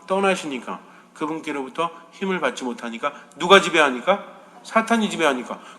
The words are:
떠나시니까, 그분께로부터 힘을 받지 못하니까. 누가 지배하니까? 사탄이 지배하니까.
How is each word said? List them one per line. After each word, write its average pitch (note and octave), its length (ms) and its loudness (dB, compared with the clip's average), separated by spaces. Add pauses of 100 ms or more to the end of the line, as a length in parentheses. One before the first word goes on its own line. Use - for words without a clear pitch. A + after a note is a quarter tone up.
떠나시니까, E3 720 -2 (340)
그분께로부터 D3+ 760 -6 (220)
힘을 F#3+ 280 -4
받지 C3+ 240 -2
못하니까. A#2+ 480 -6 (260)
누가 F3+ 220 8
지배하니까? D#3+ 640 2 (380)
사탄이 A3+ 480 0
지배하니까. C#3 480 -2 (200)